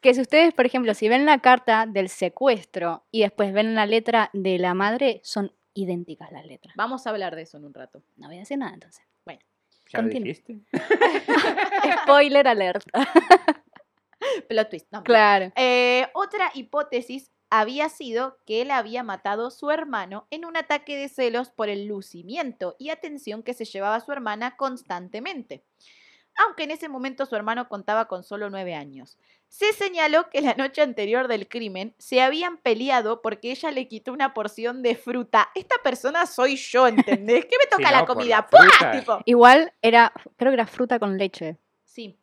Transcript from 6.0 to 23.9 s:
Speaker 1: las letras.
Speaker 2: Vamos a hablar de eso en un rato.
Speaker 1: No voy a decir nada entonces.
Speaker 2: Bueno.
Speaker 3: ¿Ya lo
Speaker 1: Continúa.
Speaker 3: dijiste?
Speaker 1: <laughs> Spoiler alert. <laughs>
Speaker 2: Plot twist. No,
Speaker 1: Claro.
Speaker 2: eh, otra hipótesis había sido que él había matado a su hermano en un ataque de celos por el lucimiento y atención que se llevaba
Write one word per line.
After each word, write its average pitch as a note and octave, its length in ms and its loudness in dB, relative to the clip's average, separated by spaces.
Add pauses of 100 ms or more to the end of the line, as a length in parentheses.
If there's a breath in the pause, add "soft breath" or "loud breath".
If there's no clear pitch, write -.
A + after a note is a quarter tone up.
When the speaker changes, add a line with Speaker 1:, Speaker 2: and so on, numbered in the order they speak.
Speaker 1:
las D3 120 -20
letras. C#3+ 320 -20
Speaker 2:
Vamos B3 300 -8
a A3+ 40 -8
hablar F#3+ 240 -8
de D#3+ 80 -14
eso D#3+ 140 -20
en D3 80 -20
un C#3+ 80 -20
rato. C3 300 -20 (140)
Speaker 1:
No C#3+ 100 -20
voy D#3+ 100 -20
a F3+ 40 -20
decir C#4 180 -10
nada A3 160 -10
entonces. - 280 -20 (220)
Speaker 2:
Bueno. E3 160 -20 (500)
Speaker 3:
¿Ya A#3 100 -6
lo A3+ 40 -2
Speaker 1:
Continúa. A3 240 -6
Speaker 3:
dijiste? - 300 -16 (140)
Speaker 1:
<laughs> F#4+ 1300 -2
Spoiler C#4+ 440 6
alert. G3+ 360 0 (100)
<laughs> - 1600 0
Speaker 2:
Plot A3 220 -2
twist. E3+ 200 -14
No, G3+ 120 -14
Speaker 1:
Claro. G3+ 540 4
Speaker 2:
eh, B3 560 2
otra F#4+ 400 -4
hipótesis C4+ 800 -8 (180)
había B3 400 0
sido C4 560 -8
que A3 160 -4
él C4+ 100 -6
había A#3+ 320 -4
matado G#3 440 -6
a B3+ 40 -10
su C#4+ 200 -8
hermano A#3+ 600 -8
en D#4+ 140 -14
un E4 140 -8
ataque D4 400 -6
de C#4 100 -10
celos B3 420 -4
por G#3+ 200 -6
el G3+ 160 -8
lucimiento G3 920 -12
y C#4+ 120 -14
atención D4 520 -12
que A#3+ 120 -10
se A3+ 100 -12
llevaba G3+ 320 -6